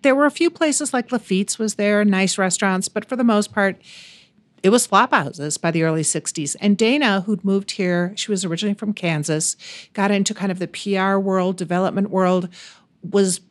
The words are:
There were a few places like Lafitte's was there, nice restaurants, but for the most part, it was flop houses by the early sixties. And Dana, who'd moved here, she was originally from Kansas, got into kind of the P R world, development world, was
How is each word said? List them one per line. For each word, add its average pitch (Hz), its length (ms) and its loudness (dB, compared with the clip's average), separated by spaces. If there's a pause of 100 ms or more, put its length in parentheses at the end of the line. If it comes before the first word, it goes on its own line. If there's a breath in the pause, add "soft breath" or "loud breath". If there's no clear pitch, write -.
There 269 100 4
were 285 140 4
a 277 40 0
few 330 200 0
places 302 420 -2
like 240 180 -4
Lafitte's 202 460 -2
was 220 180 -4
there, 208 300 2
nice 190 320 2
restaurants, 190 520 0
but 208 160 -6
for 254 100 -8
the 247 80 0
most 208 280 2
part, 196 300 0 (800 loud breath)
it 190 80 4
was 233 160 4
flop 226 240 4
houses 151 480 -2
by 170 140 -2
the 165 100 0
early 160 220 0
sixties. 147 500 -4
And 202 240 2
Dana, 226 440 2
who'd 208 220 -4
moved 196 280 0
here, 180 440 -2
she - 140 -8
was 196 160 -2
originally 190 300 -2
from 208 180 -4
Kansas, 160 640 -2 (360 loud breath)
got 202 180 0
into 202 240 0
kind 196 160 -4
of 180 80 -6
the 175 80 -6
P - 280 -6
R 196 240 2
world, 190 380 0
development 185 540 -2
world, 185 380 2 (520 loud breath)
was 185 500 0